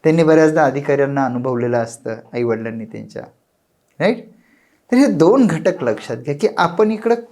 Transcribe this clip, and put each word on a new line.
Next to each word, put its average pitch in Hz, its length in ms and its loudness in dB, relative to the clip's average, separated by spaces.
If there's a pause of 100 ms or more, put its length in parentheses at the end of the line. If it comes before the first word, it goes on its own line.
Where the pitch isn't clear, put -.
त्यांनी 160 200 2
बऱ्याचदा 160 420 4
अधिकाऱ्यांना 139 600 0
अनुभवलेलं 123 520 -2
असतं 113 400 -6 (160)
आईवडिलांनी 113 520 -4
त्यांच्या, 110 380 -16 (800)
राईट? 220 300 -2 (640)
तर 247 40 2
हे 277 100 6
दोन 208 400 4
घटक 160 380 -2
लक्षात 113 320 -4
घ्या 139 180 -8
की 208 220 -2
आपण 175 340 2
इकडं 226 240 -2 (180)